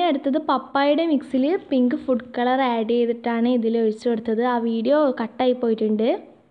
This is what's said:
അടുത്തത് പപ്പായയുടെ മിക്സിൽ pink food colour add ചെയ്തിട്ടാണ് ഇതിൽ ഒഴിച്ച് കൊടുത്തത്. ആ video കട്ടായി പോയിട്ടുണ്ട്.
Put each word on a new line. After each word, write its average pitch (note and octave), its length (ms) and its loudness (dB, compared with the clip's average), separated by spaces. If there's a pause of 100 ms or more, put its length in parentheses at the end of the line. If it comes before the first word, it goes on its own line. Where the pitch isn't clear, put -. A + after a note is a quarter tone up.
അടുത്തത് C#4+ 300 0 (120)
പപ്പായയുടെ C#4+ 640 0
മിക്സിൽ C4 320 0 (260)
pink B3+ 340 2
food A#3+ 240 -2 (100)
colour B3+ 240 0 (100)
add A3+ 260 -2
ചെയ്തിട്ടാണ് A#3 600 0
ഇതിൽ A3+ 260 0
ഒഴിച്ച് A3 260 -2
കൊടുത്തത്. A3+ 320 -2 (120)
ആ - 20 0 (140)
video A3+ 280 2 (240)
കട്ടായി B3 400 0
പോയിട്ടുണ്ട്. A3 480 0 (420)